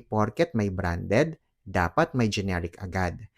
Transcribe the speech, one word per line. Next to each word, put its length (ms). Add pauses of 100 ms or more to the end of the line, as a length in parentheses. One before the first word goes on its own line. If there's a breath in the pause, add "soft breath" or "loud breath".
porket 480
may 160
branded, 720 (240)
dapat 480
may 160
generic 560
agad. 540